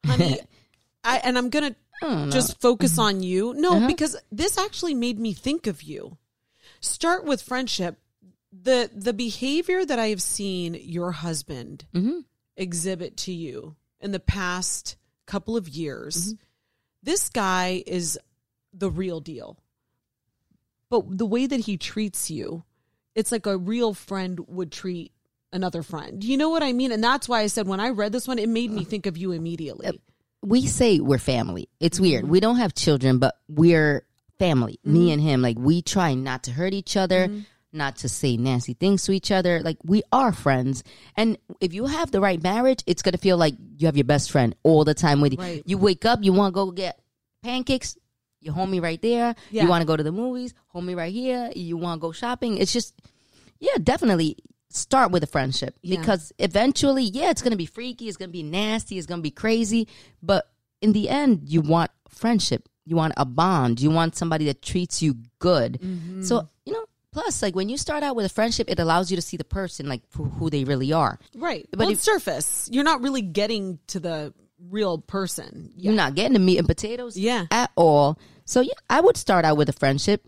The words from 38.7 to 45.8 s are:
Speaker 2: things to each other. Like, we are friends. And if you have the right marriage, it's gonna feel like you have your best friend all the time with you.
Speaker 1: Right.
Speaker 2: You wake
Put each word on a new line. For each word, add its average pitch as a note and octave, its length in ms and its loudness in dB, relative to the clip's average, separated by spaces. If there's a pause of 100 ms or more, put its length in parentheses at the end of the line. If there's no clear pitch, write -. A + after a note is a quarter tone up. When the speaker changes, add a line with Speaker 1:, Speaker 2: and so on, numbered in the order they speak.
Speaker 2:
things F#3+ 300 2
to G3 80 0
each G3 180 -2
other. F3 320 2
Like, E3 220 -4
we G3 180 2 (100)
are B3 200 4
friends. C3 500 0 (340)
And A3 220 0 (220)
if F3+ 120 -2
you G#3+ 140 -4
have D#4 240 -2
the G3 100 2
right F#3 220 2
marriage, A#3+ 440 2
it's - 160 -2
gonna F3+ 160 0
feel F#3 200 4
like D#3 160 4 (240)
you D#3+ 80 2
have D3 100 4
your C#3+ 80 4
best C#3+ 260 2
friend A#2+ 240 4 (100)
all D#3 200 8
the D3+ 100 4
time D3 260 4
with D3 120 6
you. F#3+ 60 -6
Speaker 1:
Right. E3+ 280 -10
Speaker 2:
You F#3+ 120 -2
wake F#3+ 260 2